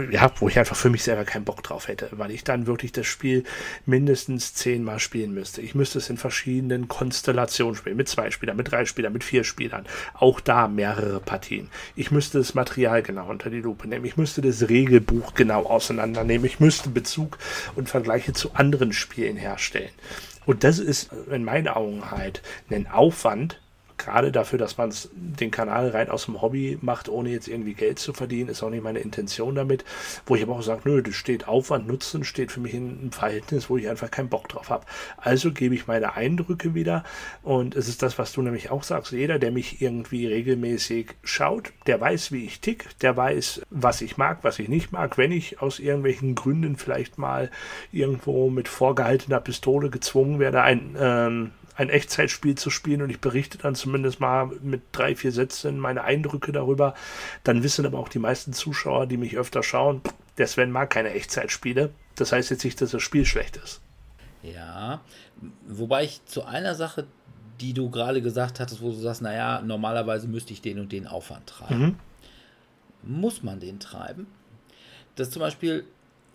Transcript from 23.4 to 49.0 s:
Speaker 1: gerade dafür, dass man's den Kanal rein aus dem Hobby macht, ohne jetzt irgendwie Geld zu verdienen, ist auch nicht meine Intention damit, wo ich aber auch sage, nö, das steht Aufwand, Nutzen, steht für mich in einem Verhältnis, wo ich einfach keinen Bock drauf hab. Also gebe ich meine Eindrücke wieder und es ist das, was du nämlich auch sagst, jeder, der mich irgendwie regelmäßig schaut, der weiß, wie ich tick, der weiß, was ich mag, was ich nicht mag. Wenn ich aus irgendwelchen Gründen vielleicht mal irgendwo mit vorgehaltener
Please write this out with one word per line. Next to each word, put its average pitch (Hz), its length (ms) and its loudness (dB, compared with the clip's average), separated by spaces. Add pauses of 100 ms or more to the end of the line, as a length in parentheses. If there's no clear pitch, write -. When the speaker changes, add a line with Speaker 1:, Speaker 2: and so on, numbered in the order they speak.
Speaker 1:
gerade 127 340 2
dafür, 120 260 2
dass 110 200 -4
man's 113 340 -4
den 147 380 -6
Kanal 113 400 0
rein 110 180 0
aus - 160 -4
dem 107 160 -8
Hobby 135 400 0
macht, 120 300 -4
ohne 120 180 -2
jetzt 120 200 -6
irgendwie 110 260 -6
Geld 107 240 0
zu - 160 -6
verdienen, 123 340 -4
ist - 140 -8
auch 110 80 -2
nicht 113 120 -4
meine 110 180 -4
Intention 110 540 -4
damit, 135 300 0 (400)
wo 123 120 6
ich 110 60 2
aber 120 120 -2
auch 117 80 -4
sage, 110 260 -2
nö, 139 140 6
das 101 120 -4
steht - 320 -2
Aufwand, 120 400 2
Nutzen, 131 380 -4
steht - 260 -4
für 127 100 -8
mich 120 120 -6
in 123 260 -6
einem 131 140 -8
Verhältnis, 107 560 -2
wo 127 80 2
ich 113 140 -2
einfach 117 200 -6
keinen 127 200 -4
Bock - 180 -2
drauf - 220 -10
hab. - 160 -2 (320)
Also 131 340 4
gebe 127 220 2
ich 123 120 -2
meine 110 280 2
Eindrücke 170 600 0
wieder 165 300 0 (380)
und 131 340 0
es 117 120 0
ist 120 140 -6
das, 127 160 0
was 123 140 -4
du 135 80 -2
nämlich 120 300 -2
auch 143 140 -2
sagst, - 280 -4
jeder, 143 260 0
der 120 120 2
mich 123 320 -4
irgendwie 120 440 -2
regelmäßig 117 960 0
schaut, - 520 0 (120)
der 117 140 4
weiß, 165 320 0
wie 120 140 -4
ich - 140 -14
tick, - 400 -6
der 127 180 4
weiß, 139 500 0
was 123 320 2
ich - 160 -8
mag, 151 240 2
was - 180 0
ich 107 120 -4
nicht 165 220 0
mag. 170 260 -2
Wenn 139 120 6
ich 170 300 -4
aus 135 180 -2
irgendwelchen 135 560 0
Gründen 147 420 0
vielleicht 131 420 -6
mal 131 320 -2 (420)
irgendwo 135 560 0
mit 127 180 -2
vorgehaltener 131 760 2